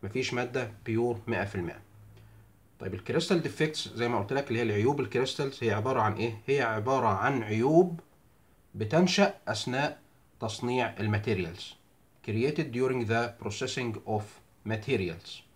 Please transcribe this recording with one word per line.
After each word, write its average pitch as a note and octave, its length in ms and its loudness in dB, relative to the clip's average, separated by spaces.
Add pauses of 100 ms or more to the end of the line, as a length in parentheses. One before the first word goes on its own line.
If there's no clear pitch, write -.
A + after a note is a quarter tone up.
مفيش B2+ 300 -4
مادة B2 380 -2 (140)
بيور A#2 420 0
مية G2+ 160 0
في G2+ 120 -6
المية. F2 260 -6 (960)
طيب، F#2 140 -8
الكريستال D#3+ 480 0
ديفكتس D3+ 460 -2
زي A2+ 200 -2
ما A#2+ 120 2
قلت G2+ 140 -2
لك C#3 140 -2
اللي A2+ 120 0
هي A#2+ 40 2
العيوب A2+ 360 2
الكريستالز C3 640 -2
هي A2+ 80 2
عبارة A#2 300 0
عن G#2+ 120 4
إيه؟ G#2+ 240 -2 (100)
هي C#3 140 4
عبارة A#2 460 2
عن A2+ 360 2
عيوب D3+ 560 4 (760)
بتنشأ E3 580 4 (140)
أثناء B2+ 520 -2 (400)
تصنيع A#2+ 600 -2
الماتيريالز. G#2 760 -2 (520)
Created C3+ 460 0
during B2 340 0
the A2+ 380 -2
processing A2+ 500 -4 (120)
of G#2+ 160 -2 (460)
materials. G#2 720 -4 (140)